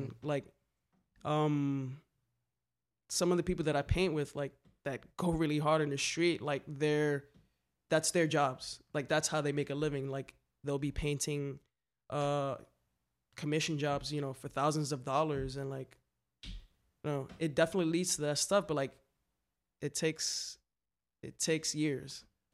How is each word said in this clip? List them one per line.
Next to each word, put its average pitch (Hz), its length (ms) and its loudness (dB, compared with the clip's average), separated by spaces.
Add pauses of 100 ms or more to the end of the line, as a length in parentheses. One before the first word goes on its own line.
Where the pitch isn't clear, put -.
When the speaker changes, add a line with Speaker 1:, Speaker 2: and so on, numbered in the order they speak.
Speaker 1:
Mm-hmm. 117 240 -8
Speaker 2:
Like, 143 200 -2 (800)
um, 143 760 0 (1080)
some 175 220 2
of 180 40 4
the 170 60 4
people 165 240 -2
that 147 100 2
I 143 60 0
paint 175 320 2
with, 147 200 -2
like, 139 180 -4 (340)
that 131 180 -6 (140)
go 180 120 0
really 156 280 2
hard 156 240 4
in 143 80 0
the 139 80 -2
street, 170 420 2
like, 143 260 -2
they're, 147 580 2 (680)
that's 160 220 4
their 170 140 4
jobs. 143 540 0 (140)
Like, 143 140 -2
that's 156 200 2
how 156 140 0
they 143 100 2
make 143 180 0
a 139 40 -2
living. 143 340 0
Like, 135 260 -6 (300)
they'll 139 140 0
be 139 120 -2
painting, 143 680 -2 (520)
uh, 143 460 0 (800)
commission 151 420 0
jobs, 143 340 -2
you 151 80 -2
know, 135 120 -2
for - 160 -10
thousands 147 440 2
of 127 120 -4
dollars, 139 520 0
and, 139 140 -6
like, 135 260 -8 (480)
you - 680 -10
know, 139 180 -2 (100)
it 156 160 -2
definitely 165 380 2
leads 180 240 0
to 147 60 -4
that 147 160 0
stuff, 196 280 2
but, 160 80 0
like, 139 180 0 (880)
it 147 140 -4
takes, - 640 -4 (640)
it - 160 -10
takes 160 360 0
years. 143 500 -2 (300)